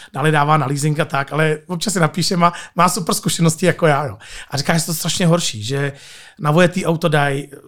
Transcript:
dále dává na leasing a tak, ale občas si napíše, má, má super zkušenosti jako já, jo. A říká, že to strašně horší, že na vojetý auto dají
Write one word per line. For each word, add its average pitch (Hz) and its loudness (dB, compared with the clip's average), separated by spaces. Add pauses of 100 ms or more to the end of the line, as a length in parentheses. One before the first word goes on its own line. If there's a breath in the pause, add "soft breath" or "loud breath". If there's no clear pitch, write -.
(120 loud breath)
dále 143 0
dává 151 4
na 139 2
leasing 147 0
a 151 2
tak, 139 -4
ale 151 0
občas 180 -4
si 185 0
napíše, 165 0
má, 170 4 (240 loud breath)
má 175 4
super 196 -2
zkušenosti 165 0
jako 165 2
já, 147 2
jo. 104 -10 (320 loud breath)
A 139 -6
říká, 165 0
že 160 -2
to 175 -4
strašně 170 -2
horší, 160 0
že 139 -4 (460 loud breath)
na 147 -2
vojetý 175 2
auto 165 0
dají 143 0 (200)